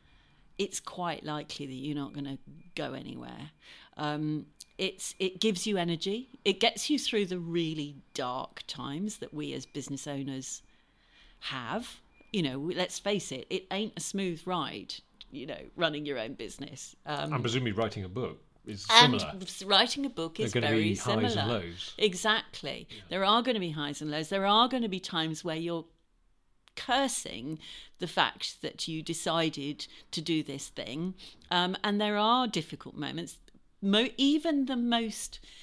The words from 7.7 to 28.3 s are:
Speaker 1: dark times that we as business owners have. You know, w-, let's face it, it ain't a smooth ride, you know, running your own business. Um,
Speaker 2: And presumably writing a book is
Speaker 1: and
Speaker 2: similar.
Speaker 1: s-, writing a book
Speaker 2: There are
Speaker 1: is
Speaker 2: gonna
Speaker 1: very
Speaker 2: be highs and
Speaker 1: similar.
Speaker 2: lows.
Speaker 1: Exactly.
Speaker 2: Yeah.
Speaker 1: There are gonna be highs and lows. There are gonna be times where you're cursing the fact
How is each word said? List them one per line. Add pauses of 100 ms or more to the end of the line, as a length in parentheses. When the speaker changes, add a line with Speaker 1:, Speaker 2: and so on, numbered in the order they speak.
Speaker 1:
dark
times
that
we
as
business
owners (800)
have. (320)
You
know,
w-,
let's
face
it,
it
ain't
a
smooth
ride, (340)
you
know, (160)
running
your
own
business. (100)
Um,
Speaker 2:
And
presumably
writing
a
book (240)
is
Speaker 1:
and
Speaker 2:
similar.
Speaker 1:
s-,
writing
a
book
Speaker 2:
There
are
Speaker 1:
is
Speaker 2:
gonna
Speaker 1:
very
Speaker 2:
be
highs
and
Speaker 1:
similar.
Speaker 2:
lows.
Speaker 1:
Exactly.
Speaker 2:
Yeah.
Speaker 1:
There
are
gonna
be
highs
and
lows.
There
are
gonna
be
times
where
you're (920)
cursing (420)
the
fact